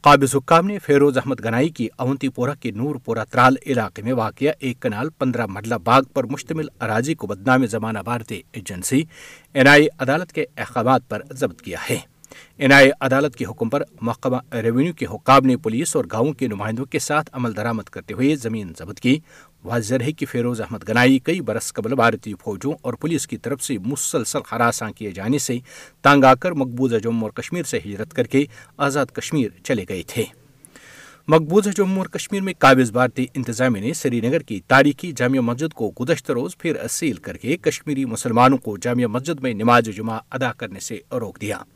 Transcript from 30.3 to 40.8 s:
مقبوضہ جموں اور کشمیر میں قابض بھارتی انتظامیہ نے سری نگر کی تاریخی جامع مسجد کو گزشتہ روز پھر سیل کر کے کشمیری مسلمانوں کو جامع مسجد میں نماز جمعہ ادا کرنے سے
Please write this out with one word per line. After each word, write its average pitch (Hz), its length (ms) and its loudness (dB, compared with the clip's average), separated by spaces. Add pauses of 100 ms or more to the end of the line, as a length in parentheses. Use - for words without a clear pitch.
مقبوضہ 165 420 4
جموں 190 280 0
اور 185 80 -2
کشمیر 190 360 -6
میں 190 180 -4
قابض 131 320 6
بھارتی 123 420 -2
انتظامیہ 120 480 -2
نے 123 120 -4
سری 120 280 -2
نگر 131 180 0
کی 104 280 -8
تاریخی 143 440 4
جامع 131 280 0
مسجد 127 340 -2
کو 107 260 -4
گزشتہ 123 320 -2
روز 139 260 -4
پھر - 320 -4
سیل 147 240 -4
کر - 240 -12
کے 147 200 -4
کشمیری 143 480 -4
مسلمانوں 117 520 4
کو 104 200 -6
جامع 123 280 0
مسجد 135 360 -4
میں 127 120 -2
نماز 117 300 4
جمعہ 110 360 -6 (120)
ادا 127 220 -4
کرنے 98 260 -12
سے 107 200 -12 (120)